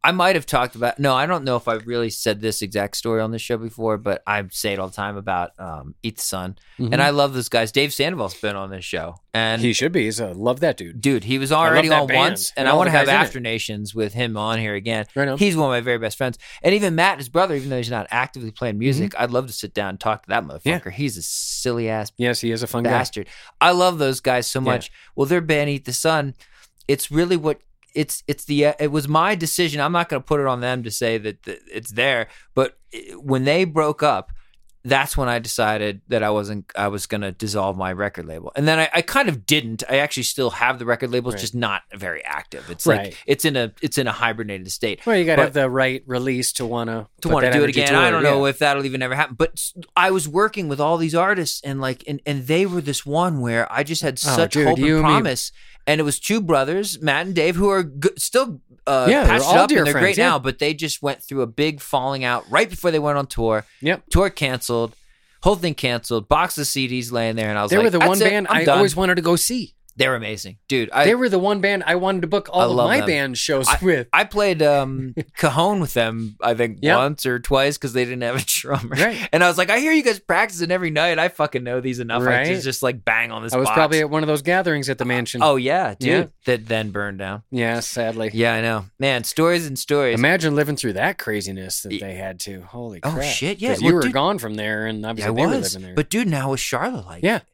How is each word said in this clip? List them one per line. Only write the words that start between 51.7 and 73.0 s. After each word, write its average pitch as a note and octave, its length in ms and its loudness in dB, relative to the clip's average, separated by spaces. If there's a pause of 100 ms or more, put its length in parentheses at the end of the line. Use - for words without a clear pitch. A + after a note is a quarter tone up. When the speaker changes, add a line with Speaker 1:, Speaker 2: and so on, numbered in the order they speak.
Speaker 1:
like, C3 260 -4
and, C#3+ 200 -6
and C#3 200 -4
they E3+ 200 2
were F3 160 -2
this C#3 240 -4
one D#3 340 0
where A#2 320 0
I C3 120 0
just D#3 180 -4
had C#3 200 -2
Speaker 2:
Oh, C3+ 140 0
Speaker 1:
such E3 160 2
Speaker 2:
dude, D3 140 4
Speaker 1:
hope B2 100 4
and C#3 100 2
Speaker 2:
you D#3 100 4
and D#3 100 4
me D3+ 60 6
Speaker 1:
promise. F3 380 0 (380)
And D3+ 120 4
it - 40 2
was C#3+ 140 0
two A3 220 0
brothers, E3+ 600 0
Matt D#3 260 0
and F#3+ 80 -6
Dave, E3+ 200 2
who G3 140 2
are F#3+ 160 2
g-, C#3+ 240 -2 (100)
still, A#3+ 420 0 (280)
uh, C3 200 4
Speaker 2:
Yeah, C#4 120 6
they're B3+ 60 4 (120)
Speaker 1:
patched C3+ 80 2
Speaker 2:
all F#3 120 6
Speaker 1:
up F#3+ 100 6
Speaker 2:
dear D4 100 4
Speaker 1:
and D3+ 80 4
they're D3 60 2
Speaker 2:
friends, D3 120 4
Speaker 1:
great G3 140 2
Speaker 2:
yeah. F3+ 120 4
Speaker 1:
now, D3+ 100 2
but C3 180 -4
they D3+ 160 0
just D3+ 260 -6
went C#3 220 -4
through C3+ 200 -4
a A#2 40 0
big D3 340 -2
falling C3 440 -2
out B2 260 0
right F#3 180 4
before F3+ 220 -2
they D#3 80 2
went D3 200 0
on C#3 100 -4
tour. A2 360 0 (180)
Speaker 2:
Yep. E3+ 280 0
Speaker 1:
Tour F#3 200 4
canceled, A#2+ 640 -2 (480)
whole G3 100 6
thing E3+ 200 -2
canceled, A#2 540 -2
box D#3+ 300 2
of C#3+ 80 -2
C C3+ 220 -2
Ds B2 240 -4
laying A2+ 240 0
there, A2 140 -2
and G#2 60 -2
I G#2 60 0
was G#2 80 0
Speaker 2:
They F3+ 60 4
Speaker 1:
like, A3 80 4
Speaker 2:
were A3 60 4
the F3 100 2
Speaker 1:
"That's F3 80 6
Speaker 2:
one G3 120 4
Speaker 1:
it, A3 40 6
Speaker 2:
band G3+ 260 2
Speaker 1:
I'm - 60 2
Speaker 2:
I D#3+ 80 2
Speaker 1:
done." C#3 140 6
Speaker 2:
always F3 180 4
wanted F#3 180 2
to F3 80 0
go E3+ 140 4
see. A#3 400 -4 (220)
Speaker 1:
They're C3 160 4
amazing. G#2+ 440 -8 (100)
Dude, B2 240 0
I C#3+ 140 6
Speaker 2:
They A3 80 6
were B3 160 0
the F#3+ 80 2
one G3+ 240 2
band G3 240 0
I E3 80 2
wanted F#3 260 0
to E3+ 80 -2
book G3 240 -2
all F3 80 2
Speaker 1:
I - 60 6
Speaker 2:
of A#2 60 2
Speaker 1:
love A#2+ 160 4
Speaker 2:
my - 100 4
Speaker 1:
them. G#3 80 0